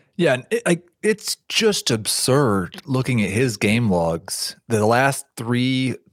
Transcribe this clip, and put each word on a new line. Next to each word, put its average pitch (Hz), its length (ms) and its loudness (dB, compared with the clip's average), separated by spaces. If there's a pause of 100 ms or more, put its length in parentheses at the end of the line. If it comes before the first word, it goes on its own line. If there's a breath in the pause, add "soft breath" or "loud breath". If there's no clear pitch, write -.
(160 soft breath)
Yeah, 156 180 2
and 127 160 -6
it, 233 160 -2
like, 175 220 0 (120)
it's 214 360 -2 (120)
just - 440 0
absurd 110 920 0
looking 131 380 0
at 95 80 -2
his 113 260 0
game 113 320 2
logs. 82 680 -2 (100)
The 107 180 0
last 127 400 2 (120)
three 123 580 -2 (180)